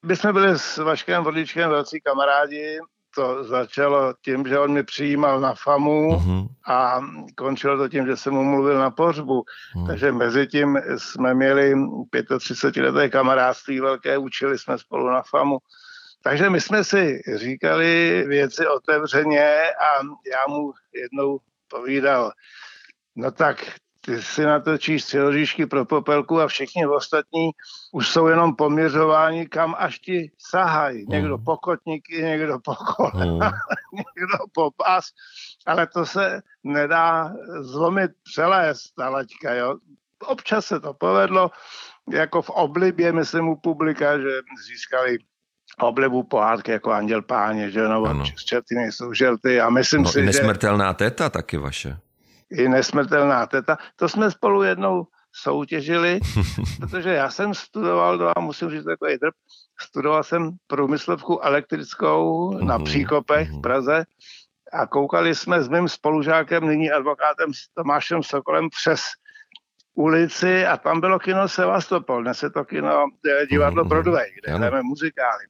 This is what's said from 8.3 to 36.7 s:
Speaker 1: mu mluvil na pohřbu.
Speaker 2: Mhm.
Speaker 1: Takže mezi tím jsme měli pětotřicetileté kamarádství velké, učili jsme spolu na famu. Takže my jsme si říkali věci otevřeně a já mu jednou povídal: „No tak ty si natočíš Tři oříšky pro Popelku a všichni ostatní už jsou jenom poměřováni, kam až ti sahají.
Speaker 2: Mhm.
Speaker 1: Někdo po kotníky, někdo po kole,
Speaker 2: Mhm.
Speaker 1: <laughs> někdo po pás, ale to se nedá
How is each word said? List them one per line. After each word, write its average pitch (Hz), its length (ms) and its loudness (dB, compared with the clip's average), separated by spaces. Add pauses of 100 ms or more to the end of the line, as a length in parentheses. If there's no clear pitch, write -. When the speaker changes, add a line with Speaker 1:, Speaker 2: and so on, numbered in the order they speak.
Speaker 1:
mu 135 100 2
mluvil 139 360 2
na 135 120 2
pohřbu. 147 520 0 (320)
Speaker 2:
Mhm. 87 120 -4
Speaker 1:
Takže 107 240 0
mezi 123 360 0
tím 143 320 2 (180)
jsme 127 360 -2
měli 139 400 4 (360)
pětotřicetileté 131 1000 0
kamarádství 131 720 0
velké, 135 380 -2
učili 135 420 -4
jsme 135 180 -4
spolu 131 320 -4
na 127 200 2
famu. 143 280 2 (680)
Takže 147 260 2
my 175 120 2
jsme 208 220 0
si 175 380 2 (140)
říkali 165 920 2
věci 143 400 0
otevřeně 151 960 2
a 151 440 2 (260)
já 135 220 0
mu 147 200 -4 (200)
jednou 135 460 -4 (300)
povídal: 131 640 0 (840)
„No 123 160 -4
tak 147 260 0 (440)
ty 120 200 -6
si 151 240 -2
natočíš 151 580 0
Tři 139 180 0
oříšky 143 440 0
pro 131 200 0
Popelku 147 560 2
a 151 60 4
všichni 151 400 -2
ostatní 156 640 0 (400)
už 131 180 -2
jsou 165 180 4
jenom 165 280 6
poměřováni, 156 920 2
kam 165 300 -2
až - 220 -4
ti 175 320 -4 (180)
sahají. 151 540 0
Speaker 2:
Mhm. 107 80 -8
Speaker 1:
Někdo - 260 0
po 151 200 -2
kotníky, 160 680 -6
někdo 156 360 -2
po 127 160 -6
kole, - 500 -2
Speaker 2:
Mhm. 85 140 0
Speaker 1:
<laughs> - 540 -4
někdo 190 440 -6 (160)
po 156 180 0
pás, - 340 0 (600)
ale 165 220 0
to 170 180 -2
se 190 360 -2 (220)
nedá 160 720 2 (260)